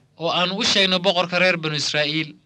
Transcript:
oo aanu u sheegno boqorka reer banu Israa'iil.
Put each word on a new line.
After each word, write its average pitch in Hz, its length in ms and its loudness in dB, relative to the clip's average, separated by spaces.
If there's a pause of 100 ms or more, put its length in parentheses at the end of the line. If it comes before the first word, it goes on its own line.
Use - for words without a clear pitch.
(200)
oo 165 120 -2
aanu 180 280 0
u 240 40 -2
sheegno 190 360 2
boqorka 175 400 0
reer 180 180 4
banu 156 180 -4
Israa'iil. 151 600 -2 (100)